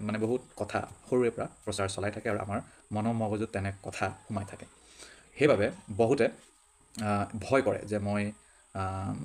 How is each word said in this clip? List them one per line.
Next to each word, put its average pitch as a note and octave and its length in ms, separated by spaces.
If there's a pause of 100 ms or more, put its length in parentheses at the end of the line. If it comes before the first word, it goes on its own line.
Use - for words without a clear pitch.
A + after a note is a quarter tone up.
মানে G#2+ 160
বহুত A2+ 240 (140)
কথা G#2+ 240 (300)
সৰুৰে B2 200
পৰা G#2+ 180 (160)
প্ৰচাৰ G2 240
চলাই G2 240
থাকে A2 180
আৰু G2+ 100
আমাৰ G2+ 200 (320)
মন G#2 200
মগজুত A2 380
তেনে G2 220 (120)
কথা - 220 (220)
সোমাই G2+ 180
থাকে। - 200 (720)
সেইবাবে B2 340 (200)
বহুতে, A2+ 340 (720)
আহ, G#2 420
ভয় B2+ 240
কৰে G2+ 240
যে G#2 140
মই, G2+ 240 (520)
আম, F#2+ 500